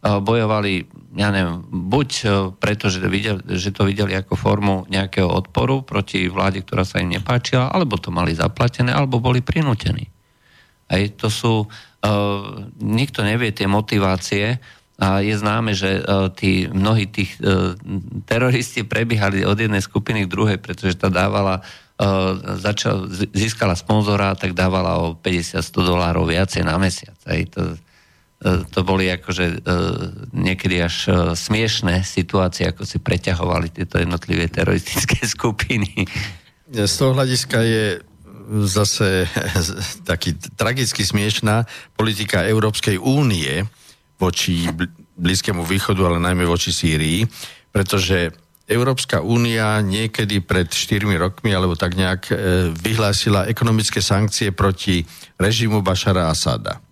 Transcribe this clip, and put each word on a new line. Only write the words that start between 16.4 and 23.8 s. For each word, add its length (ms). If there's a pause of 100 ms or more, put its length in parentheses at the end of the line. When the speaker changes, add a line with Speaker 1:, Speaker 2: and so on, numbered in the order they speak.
Speaker 1:
mnohí 320
tých, 320
e, 400 (480)
teroristi 560
prebiehali 640
od 160
jednej 240
skupiny 400
k 80
druhej, 240
pretože 400
tá 160
dávala, 480 (360)
e, 80 (560)
začal-, 480
z-, 240
získala 400
sponzora, 640